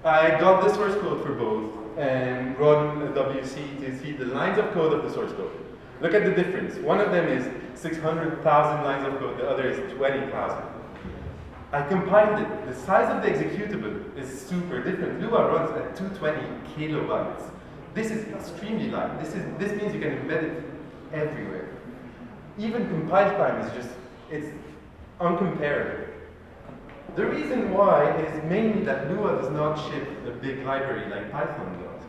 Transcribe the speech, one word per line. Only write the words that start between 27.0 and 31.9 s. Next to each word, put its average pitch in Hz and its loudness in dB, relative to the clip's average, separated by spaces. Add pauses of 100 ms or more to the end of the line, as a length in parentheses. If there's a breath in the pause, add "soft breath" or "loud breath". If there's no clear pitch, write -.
The - 0
reason 214 0
why 185 8
is 156 -2
mainly 208 4
that 135 0
Lua 196 0
does 151 -2
not 151 0
ship 143 -6 (180)
a 120 -6
big 135 -6
library 127 -2
like 101 -8
Python - -4
does. - -12